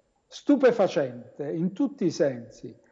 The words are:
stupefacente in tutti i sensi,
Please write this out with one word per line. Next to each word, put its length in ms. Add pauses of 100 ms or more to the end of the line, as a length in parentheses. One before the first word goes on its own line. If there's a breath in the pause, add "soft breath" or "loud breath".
(260)
stupefacente 1200
in 220
tutti 320
i 60
sensi, 680 (160 soft breath)